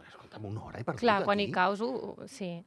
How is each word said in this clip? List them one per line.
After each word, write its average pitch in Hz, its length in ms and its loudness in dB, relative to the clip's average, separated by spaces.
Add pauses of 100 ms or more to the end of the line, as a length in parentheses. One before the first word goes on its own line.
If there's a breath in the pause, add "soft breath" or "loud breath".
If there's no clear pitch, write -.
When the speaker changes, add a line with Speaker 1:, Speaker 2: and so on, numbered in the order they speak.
Speaker 1:
escolta'm, - 380 -14
una 101 180 -6
hora - 160 -8
he 117 40 -6
perdut 147 160 -2
Speaker 2:
Clar, 202 240 6
quan 202 160 4
hi 202 40 2
Speaker 1:
aquí». 180 80 -2
Speaker 2:
caus, 190 280 4
ho, 233 80 0
ho... - 400 -6
sí. 175 380 -8